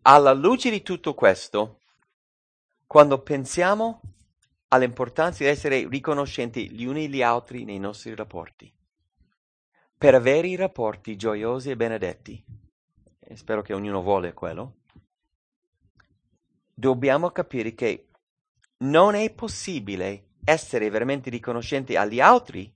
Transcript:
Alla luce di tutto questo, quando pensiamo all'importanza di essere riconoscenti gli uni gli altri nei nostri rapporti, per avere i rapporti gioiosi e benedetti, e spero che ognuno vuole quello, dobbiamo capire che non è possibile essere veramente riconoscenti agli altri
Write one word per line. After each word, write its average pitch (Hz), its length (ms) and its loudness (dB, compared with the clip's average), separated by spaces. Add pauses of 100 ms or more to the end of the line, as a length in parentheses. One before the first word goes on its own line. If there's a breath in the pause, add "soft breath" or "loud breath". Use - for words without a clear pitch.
Alla 139 320 10
luce 208 380 2
di 208 100 -4
tutto 165 320 -6
questo, 104 680 0 (1040)
quando 143 340 6
pensiamo 180 800 -2 (720)
all'importanza 127 680 0
di 139 80 2
essere 139 380 -2
riconoscenti 135 840 -6
gli 117 140 -12
uni 147 240 -6
gli 139 140 -4
altri 120 420 -2
nei 101 160 -10
nostri 107 340 -12
rapporti, 98 580 -16 (1300)
per 139 160 6
avere 135 320 2
i 185 80 -6
rapporti 113 600 -8
gioiosi 113 540 -6
e 127 60 -8
benedetti, 110 680 -8 (760)
e - 180 -20
spero 104 260 -6
che 101 120 -8
ognuno 98 260 -6
vuole 90 320 -2
quello, 90 440 -12 (2000)
dobbiamo 135 580 0
capire 117 440 -6
che - 360 -6 (680)
non 165 380 4
è 214 160 -2
possibile 101 960 -10 (160)
essere 135 440 -2
veramente 131 420 -4
riconoscenti 120 680 -6
agli 104 240 -2
altri 165 560 2